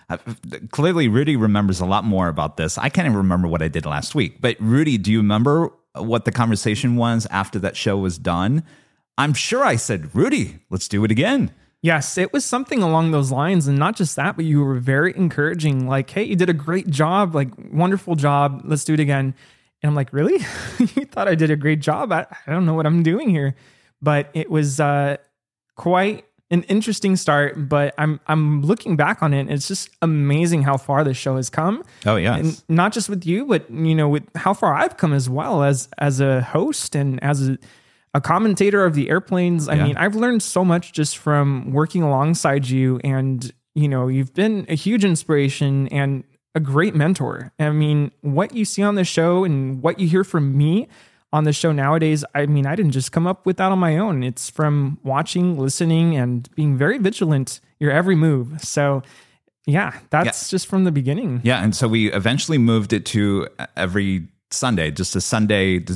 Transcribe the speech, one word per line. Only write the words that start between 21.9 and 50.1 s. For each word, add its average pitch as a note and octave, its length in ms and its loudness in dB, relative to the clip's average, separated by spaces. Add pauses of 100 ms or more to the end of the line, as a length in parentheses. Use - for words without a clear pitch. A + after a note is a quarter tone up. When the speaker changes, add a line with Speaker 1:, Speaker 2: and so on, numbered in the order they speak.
Speaker 2:
I, - 140 -2 (200)
I - 40 -10
don't F3 160 0
know D#3+ 80 2
what D#3+ 120 0
I'm E3+ 160 4
doing G#3+ 280 2
here." C#3 240 0 (480)
But D3 320 0
it D#3+ 160 -4
was, D3 300 0
uh, C#3+ 380 0 (580)
quite F#3 480 0 (260)
an E3+ 140 2
interesting G3+ 520 0
start, C#3+ 520 0
but C#3+ 300 0
I'm, D3+ 300 -2
I'm D3+ 340 2
looking F#3 340 0
back D3+ 260 0
on D3 120 2
it, C#3 60 2
and C#3 100 -6
it's C#3+ 160 -4
just - 240 -8 (100)
amazing D#3 600 2
how C#3 140 2
far C#3 260 0
this C3+ 140 0
show C3 200 -4
has B2+ 140 -4
come. G3+ 320 -2 (220)
Speaker 1:
Oh, G#2+ 120 2
yes. A2 240 0
Speaker 2:
And D#3 280 -4
not F3+ 240 2
just A3+ 160 -4
with F#3 180 -6
you, G#3 200 -2
but, F#3 240 0
you D#3+ 260 0
know, D3+ 120 2
with D3 140 0 (140)
how F#3+ 180 0
far E3 200 2
I've - 220 0
come D#3 160 0
as C3 160 0
well D3 360 -2
as, C#3 240 0 (100)
as C#3 220 0
a C3 220 2
host G#3 520 -2
and C#3 280 -2
as C#3 260 0
a, C3+ 100 -2 (560)
a C#3+ 60 2
commentator G3+ 640 2
of D#3+ 100 2
the C#3+ 160 0
airplanes. F3 580 0
I D3+ 60 0
Speaker 1:
Yeah. D3+ 140 2
Speaker 2:
mean, B2 80 0
I've G3+ 180 0
learned A#3 280 2
so F#3 220 0
much E3+ 280 2
just - 260 -2
from C#3 540 0
working D#3+ 320 0
alongside C#3+ 640 2
you, C3 340 0
and, C3 500 -2 (220)
you D3 140 2
know, B2+ 180 0
you've C3 260 -2
been G3+ 360 0
a D#3+ 60 -2
huge G3+ 300 0
inspiration C#3 840 0
and C#3 340 -2 (320)
a D#3+ 60 0
great D#3 340 0
mentor. D3 640 -2
I D3+ 120 0
mean, D3+ 500 0
what D3 340 -2
you A3 100 -2
see - 180 -2
on G#3 120 2
the F#3 100 2
show F3 380 2
and C3+ 400 -2
what E3+ 160 0
you F#3 80 0
hear F#3 180 4